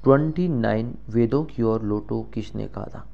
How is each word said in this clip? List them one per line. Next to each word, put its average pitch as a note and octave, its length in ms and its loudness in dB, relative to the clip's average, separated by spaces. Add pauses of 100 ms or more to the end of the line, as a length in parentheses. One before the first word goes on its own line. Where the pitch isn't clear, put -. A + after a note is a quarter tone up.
ट्वेंटी D#3 440 4
नाइन A2+ 460 0 (140)
वेदों A#2 360 2
की C#3 180 -4
ओर A2 200 2
लौटो G#2+ 380 -2 (140)
किसने G#2+ 340 -6
कहा G#2 180 -8
था? - 280 -12